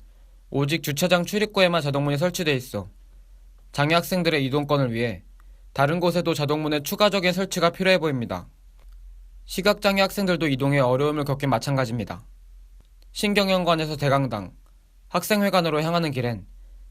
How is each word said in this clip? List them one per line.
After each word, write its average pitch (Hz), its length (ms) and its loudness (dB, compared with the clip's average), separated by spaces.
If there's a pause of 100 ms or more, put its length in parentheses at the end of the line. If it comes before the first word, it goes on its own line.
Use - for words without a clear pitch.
(500)
오직 143 320 -2
주차장 175 420 0
출입구에만 190 580 2
자동문이 143 340 0
설치돼 170 400 -2
있어 104 320 -8 (800)
장애 147 240 0
학생들의 170 520 0
이동권을 143 460 0
위해 113 300 -4 (520)
다른 147 260 2
곳에도 170 340 0
자동문의 151 480 -2
추가적인 190 500 0
설치가 175 380 0
필요해 185 280 2
보입니다. 120 500 -4 (960)
시각장애 196 560 0
학생들도 180 480 2
이동에 139 320 2
어려움을 143 440 2
겪긴 139 260 -2
마찬가지입니다. 117 760 -2 (880)
신경영관에서 185 840 0
대강당, 131 560 0 (560)
학생회관으로 180 760 0
향하는 165 280 0
길엔 120 360 -4 (440)